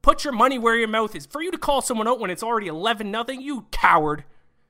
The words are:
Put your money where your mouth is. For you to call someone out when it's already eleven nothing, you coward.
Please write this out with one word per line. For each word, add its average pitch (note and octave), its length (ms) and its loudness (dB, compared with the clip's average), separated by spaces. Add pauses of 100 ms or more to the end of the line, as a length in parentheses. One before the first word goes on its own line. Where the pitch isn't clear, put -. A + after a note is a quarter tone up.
Put D4+ 160 2
your C#4+ 80 -4
money B3 260 2
where A3+ 160 2
your A#3 140 0
mouth G#3+ 260 -2
is. C#3+ 120 -12
For D4+ 160 -10
you F4+ 80 -4
to F#4+ 80 -8
call C#4 240 0
someone A3 260 -2
out B3 100 0
when G3+ 120 -4
it's F3 120 -8
already A3 240 -2
eleven G3+ 440 -4
nothing, A#3+ 320 -6
you C#4 280 -8
coward. D3+ 540 4 (460)